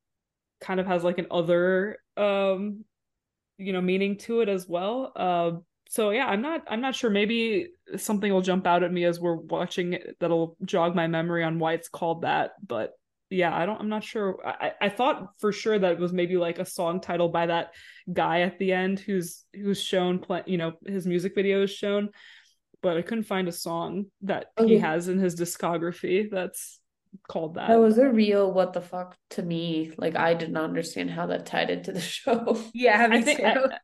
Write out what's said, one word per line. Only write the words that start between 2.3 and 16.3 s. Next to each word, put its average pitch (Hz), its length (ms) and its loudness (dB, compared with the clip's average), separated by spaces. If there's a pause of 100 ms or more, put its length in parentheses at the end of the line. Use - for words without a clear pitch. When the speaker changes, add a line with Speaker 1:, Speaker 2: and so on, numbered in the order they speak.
Speaker 1:
you 190 140 -4
know, 185 80 -2
meaning 190 380 2
to 233 220 -2
it 220 80 2
as 185 200 -2
well. 202 460 -4
Uh, 175 360 0 (380)
so 214 220 0
yeah, 240 160 0
I'm 208 140 0
not, 302 280 -4
I'm 220 120 -4
not 262 140 -2
sure. 240 160 0
Maybe 214 560 2 (300)
something 208 360 0
will 190 100 4
jump 185 220 2
out 175 200 4
at 175 80 0
me 175 120 0
as 170 140 2
we're 175 160 0
watching 170 600 -4
it - 260 -10
that'll 165 440 0
jog 175 300 2
my 165 140 2
memory 165 340 0
on 165 160 0
why 160 140 0
it's 165 160 -6
called 165 340 -4
that. 151 300 -2 (120)
But 110 280 -6 (360)
yeah, 175 240 0
I 165 140 -2
don't, 214 140 -6
I'm 214 80 -6
not 214 160 -4
sure. 202 420 -4
I, - 220 -4
I, - 180 -2
I - 20 0
thought 247 420 0 (100)
for 214 100 0
sure 214 260 0
that 185 140 2
it 170 80 0
was 175 140 -2
maybe, 180 240 0